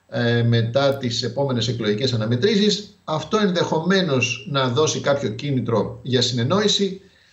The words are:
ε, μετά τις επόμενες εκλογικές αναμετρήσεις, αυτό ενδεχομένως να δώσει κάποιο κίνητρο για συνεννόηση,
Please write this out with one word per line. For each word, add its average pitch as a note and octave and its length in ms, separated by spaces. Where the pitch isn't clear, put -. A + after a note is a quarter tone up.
ε, A#2 340
μετά A#2+ 540
τις A#2+ 260
επόμενες B2 460
εκλογικές A#2 440
αναμετρήσεις, F#3+ 920
αυτό D#3 340
ενδεχομένως E3+ 1120
να C3 180
δώσει C#3+ 320
κάποιο C#3 280
κίνητρο A#2 760
για A#2+ 200
συνεννόηση, F#3 760